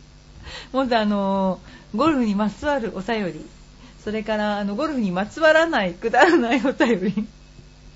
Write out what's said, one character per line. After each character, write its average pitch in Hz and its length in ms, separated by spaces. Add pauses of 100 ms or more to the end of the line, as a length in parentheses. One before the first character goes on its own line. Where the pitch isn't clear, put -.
(460)
<laughs> - 260
も 269 120
っ 247 40
と 233 100
あ 214 60
の 196 540 (360)
ー、 - 20
ゴ 285 120
ル 311 100
フ 240 60
に 208 100
ま 208 160
つ 285 160
わ 285 120
る 220 160
お 190 60
便 214 260
り、 160 200 (560)
そ 214 80
れ 214 120
か 214 140
ら、 208 220
あ 208 60
の、 202 100
ゴ 285 120
ル 311 80
フ 247 60
に 196 100
ま 185 160
つ 302 140
わ 311 120
ら 320 140
な 262 180
い、 175 100
く 220 160
だ 240 140
ら 349 120
な 240 180
い 233 100
お 269 80
便 226 280
り。 214 280 (680)